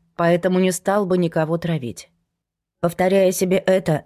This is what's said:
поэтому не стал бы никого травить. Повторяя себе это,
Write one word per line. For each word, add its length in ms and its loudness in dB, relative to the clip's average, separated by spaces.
поэтому 440 2
не 100 2
стал 360 -2
бы 100 0
никого 400 -2
травить. 540 -8
Повторяя 520 2
себе 240 0
это, 500 0